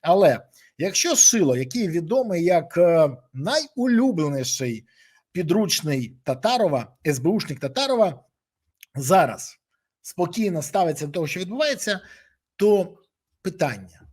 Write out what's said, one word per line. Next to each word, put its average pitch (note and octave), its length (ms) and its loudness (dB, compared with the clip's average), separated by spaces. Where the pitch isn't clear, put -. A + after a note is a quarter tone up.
Але E3+ 400 4
якщо A3+ 380 -2
Шило, D#3 400 4
який C3 320 -4
відомий F3 560 -2
як, F3 320 2
е, E3+ 340 6
найулюбленіший E3 1500 -2
підручний D#3 920 -2
Татарова, D3+ 760 -2
С C#3+ 120 0
Б C3+ 100 0
Ушник F#3 320 -2
Татарова, G#3+ 640 -2
зараз C#3 640 0
спокійно F3+ 600 -4
ставиться D#3 440 -2
до C#3+ 60 -10
того, E3 140 -4
що E3+ 140 -8
відбувається, A3 600 -4
то G3+ 420 2
питання A2+ 600 -6